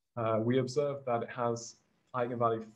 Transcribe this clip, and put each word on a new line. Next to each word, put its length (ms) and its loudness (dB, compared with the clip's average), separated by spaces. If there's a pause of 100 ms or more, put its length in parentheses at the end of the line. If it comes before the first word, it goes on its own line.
(160)
uh, 260 2
we 160 4
observe 480 0
that 180 0
it 60 -10
has 460 -4 (400)
eigenvalue 500 0 (100)